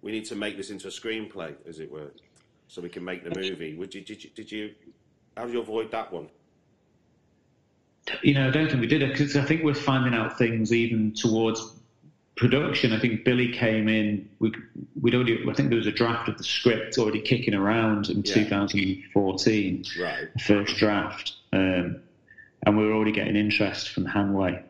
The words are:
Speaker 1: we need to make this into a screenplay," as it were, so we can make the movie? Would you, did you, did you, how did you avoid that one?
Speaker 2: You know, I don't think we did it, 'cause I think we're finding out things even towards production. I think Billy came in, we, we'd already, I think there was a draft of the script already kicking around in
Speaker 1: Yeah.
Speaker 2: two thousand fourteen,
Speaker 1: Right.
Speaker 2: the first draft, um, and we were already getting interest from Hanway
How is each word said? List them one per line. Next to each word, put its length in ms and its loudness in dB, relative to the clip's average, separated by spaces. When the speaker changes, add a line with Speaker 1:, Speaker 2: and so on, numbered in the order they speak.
Speaker 1:
we 120 -8
need 120 -6
to 100 -10
make 200 -6
this 140 -12
into 180 -12
a 40 -12
screenplay," 600 -10
as 120 -18
it 120 -12
were, 220 -14
so 120 -16
we 60 -10
can 160 -12
make 220 -8
the 120 -6
movie? 360 -6
Would 200 -12
you, 60 -12
did 240 -16
you, 100 -20
did 160 -16
you, 220 -8
how 100 -10
did 80 -10
you 60 0
avoid 320 -4
that 220 -6
one? 160 -10
Speaker 2:
You 120 6
know, 120 2
I 40 2
don't 180 2
think 100 0
we 80 0
did 140 4
it, 160 -2
'cause 180 0
I 80 2
think 200 0
we're 100 2
finding 400 0
out 240 -2
things 340 2
even 420 2
towards 480 2
production. 560 2
I 60 0
think 260 0
Billy 260 2
came 380 2
in, 400 0
we, 140 2
we'd 120 4
already, 320 2
I 80 -2
think 140 2
there 100 4
was 100 0
a 40 0
draft 380 0
of 80 -4
the 80 -10
script 520 0
already 220 2
kicking 340 0
around 560 2
in 140 0
Speaker 1:
Yeah. 100 -2
Speaker 2:
two 120 4
thousand 580 0
fourteen, 680 2
Speaker 1:
Right. 340 -6
Speaker 2:
the 60 -4
first 380 2
draft, 560 0
um, 460 0
and 120 4
we 80 4
were 80 2
already 180 2
getting 240 -2
interest 540 0
from 160 -2
Hanway 640 0